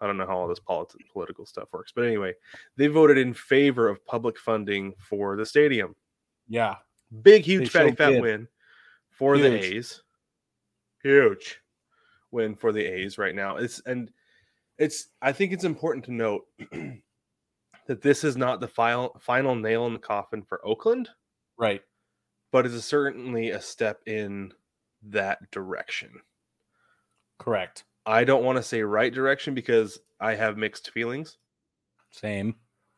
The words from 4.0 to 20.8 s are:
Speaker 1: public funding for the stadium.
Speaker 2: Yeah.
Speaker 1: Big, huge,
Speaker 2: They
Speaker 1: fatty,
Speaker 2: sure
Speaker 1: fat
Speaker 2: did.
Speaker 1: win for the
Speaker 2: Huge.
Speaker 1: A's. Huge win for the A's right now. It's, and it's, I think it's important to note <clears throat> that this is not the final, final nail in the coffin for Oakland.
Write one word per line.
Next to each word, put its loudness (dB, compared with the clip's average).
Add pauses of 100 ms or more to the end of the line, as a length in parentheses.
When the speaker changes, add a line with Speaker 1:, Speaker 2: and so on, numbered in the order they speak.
Speaker 1:
public -4
funding -4
for -4
the -4
stadium. 2 (520)
Speaker 2:
Yeah. -2 (460)
Speaker 1:
Big, 10
huge, 0
Speaker 2:
They 4
Speaker 1:
fatty, 6
Speaker 2:
sure -2
Speaker 1:
fat 4
Speaker 2:
did. 4
Speaker 1:
win -4 (600)
for 2
the 6
Speaker 2:
Huge. 0
Speaker 1:
A's. -8 (1000)
Huge 4 (720)
win -4
for 0
the -2
A's -6
right -4
now. -6
It's, -8
and -8 (680)
it's, -4 (160)
I 0
think -2
it's -6
important -4
to -12
note -4 (120)
<clears throat> -18 (1160)
that -8
this 2
is -2
not -2
the -8
final, -2
final 0
nail -2
in -4
the -8
coffin -6
for -10
Oakland. -2 (480)